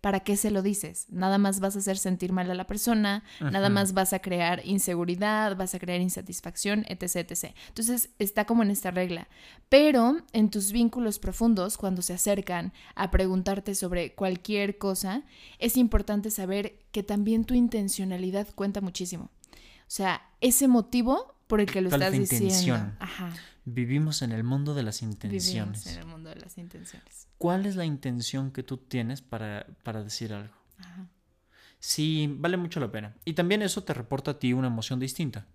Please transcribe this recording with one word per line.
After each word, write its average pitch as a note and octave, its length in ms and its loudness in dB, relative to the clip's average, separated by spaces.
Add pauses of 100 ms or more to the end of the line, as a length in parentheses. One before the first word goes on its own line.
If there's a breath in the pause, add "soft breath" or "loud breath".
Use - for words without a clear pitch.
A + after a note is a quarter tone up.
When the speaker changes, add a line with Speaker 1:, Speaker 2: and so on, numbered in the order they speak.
Speaker 1:
¿para G3 200 2
qué G3+ 160 0
se G#3 140 0
lo G3 120 2
dices? F#3+ 480 -2
Nada F#3 280 2
más G3 220 4
vas G3 140 0
a G3+ 60 -4
hacer F#3+ 180 -2
sentir F#3 340 -2
mal F3+ 180 0
a F3+ 40 -2
la F#3 120 -6
persona, G#3+ 580 0 (160 loud breath)
nada F#3+ 280 2
Speaker 2:
Ujú. G3+ 60 4
Speaker 1:
más G3 200 2
vas F#3+ 180 2
a F#3+ 80 -2
crear F3 440 0
inseguridad, F#3+ 920 0
vas F#3 180 -4
a F#3 60 -6
crear F3+ 200 -2
insatisfacción, F#3 880 -2
etcétera, F3+ 460 -6
etcétera. - 200 -6 (140 loud breath)
Entonces, A#3 500 -2
está G#3 260 0
como A#3 180 4
en G3+ 80 4
esta G3 220 -2
regla. F3+ 360 -2 (400 loud breath)
Pero C#4 500 8 (140)
en G#3+ 180 4
tus G3+ 220 -2
vínculos A#3 460 0
profundos, G#3 600 2
cuando F#3 240 -2
se F3+ 120 -4
acercan F#3 580 -2 (220 loud breath)
a - 160 -2
preguntarte F#3+ 640 2
sobre F3 400 -2
cualquier G3 640 -2
cosa, G3 460 -2 (340 loud breath)
es A#3+ 180 2
importante G#3+ 540 2
saber G3+ 480 -4 (140)
que G#3 100 -2
también G#3+ 420 2
tu B3+ 100 -2
intencionalidad G3 1000 0
cuenta G3+ 260 -2
muchísimo. F3+ 440 -6
O - 680 -20
sea, F#3 320 -2 (180)
ese B3+ 280 6
motivo B3 680 4 (140)
por G#3+ 120 4
el G3+ 100 4
que F#3+ 100 0
lo F#3 80 2
Speaker 2:
¿Cuál C#3+ 140 4
es F#3 60 2
Speaker 1:
estás G3 60 0
Speaker 2:
la G3 60 4
Speaker 1:
diciendo. F3+ 240 2
Speaker 2:
intención? B2+ 560 2
Speaker 1:
Ajá. F3+ 320 -10 (320 loud breath)
Speaker 2:
Vivimos C3 580 0
en A#2 100 -2
el A2+ 120 -2
mundo C#3+ 300 0
de C#3+ 80 -2
las A2 180 -4
Speaker 1:
Vivimos A2 140 -6 (100)
Speaker 2:
intenciones. G#2 640 -4
Speaker 1:
en E2+ 120 -10
el E2 80 -14
mundo D#3+ 240 -16
de D#3+ 60 -16
las - 220 -20
intenciones. - 680 -18 (120)
Speaker 2:
¿Cuál F#3 280 0
es G3 100 -2
la F3 80 -2
intención C3+ 680 -4
que C3 120 -8
tú C3 160 -8
tienes B2 440 -4
para, G#2+ 440 -10 (160)
para A2 200 -8
decir G#2+ 300 -8
algo? G#2 220 -12 (240)
Speaker 1:
Ajá. F3+ 280 -18 (720 soft breath)
Speaker 2:
Sí, D3+ 600 0
vale E3+ 180 0
mucho E3+ 240 -4
la A2+ 100 -2
pena. G#2+ 240 -10 (100)
Y E3 100 -4
también F3+ 280 2
eso G3 220 -4
te D#3 100 -4
reporta C3+ 380 -4
a C#3 60 -6
ti B2 140 2
una C3 160 2
emoción A#2 320 -4
distinta. C3 540 -6